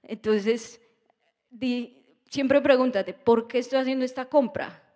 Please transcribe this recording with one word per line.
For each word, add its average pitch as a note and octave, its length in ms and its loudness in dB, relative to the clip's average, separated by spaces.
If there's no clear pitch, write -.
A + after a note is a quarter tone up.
Entonces, A3 800 -4
di, B3 540 -8
siempre C#4 320 2
pregúntate, B3+ 520 2
"¿Por A3+ 340 2
qué B3 120 -2
estoy C4 200 -2
haciendo C4 260 -2
esta B3+ 200 -10
compra? - 560 -2